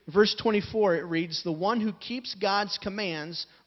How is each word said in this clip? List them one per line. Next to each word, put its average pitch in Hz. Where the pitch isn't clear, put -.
verse 202
twenty-four, 208
it 156
reads, 165
"The 175
one 202
who 214
keeps 240
God's 196
commands 175